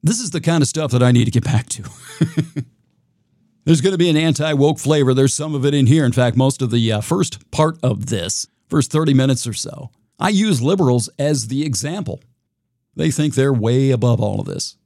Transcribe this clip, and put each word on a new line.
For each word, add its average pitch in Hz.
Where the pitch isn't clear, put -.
This 220
is 220
the 170
kind 165
of 131
stuff 156
that 123
I 123
need 120
to -
get -
back -
to. 101
<laughs> -
There's 156
gonna 185
be 175
an 151
anti-woke 156
flavor. 139
There's 135
some 151
of 131
it 143
in 143
here. 147
In 120
fact, 120
most 131
of 127
the, 113
uh, 107
first -
part 165
of -
this, 92
first 151
thirty 156
minutes 131
or 113
so, -
I 185
use 202
liberals 127
as 139
the 135
example. 147
They 160
think 156
they're 135
way 123
above 120
all 101
of 95
this. -